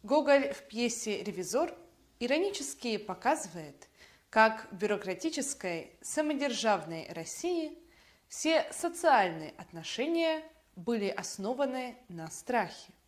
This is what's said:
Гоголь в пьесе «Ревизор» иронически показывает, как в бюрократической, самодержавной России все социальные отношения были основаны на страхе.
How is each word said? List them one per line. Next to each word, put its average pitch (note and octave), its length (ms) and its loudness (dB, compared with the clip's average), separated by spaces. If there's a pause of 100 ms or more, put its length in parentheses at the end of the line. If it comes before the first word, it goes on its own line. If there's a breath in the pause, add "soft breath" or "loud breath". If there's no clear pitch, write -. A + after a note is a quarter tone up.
Гоголь C#4 480 4
в - 160 -10
пьесе A3+ 560 -2
«Ревизор» G3 520 -2 (440)
иронически C4+ 800 -2
показывает, F3+ 880 -4 (420 soft breath)
как A3 400 6
в G3 60 -12
бюрократической, G3 1120 -2 (120)
самодержавной A3+ 1080 0
России E4 640 -4 (520 soft breath)
все D#4+ 440 2
социальные G3+ 840 2
отношения D#4 840 -2 (360)
были G3+ 320 0
основаны B3+ 880 -4 (120)
на E3 220 -10
страхе. - 600 -4 (160)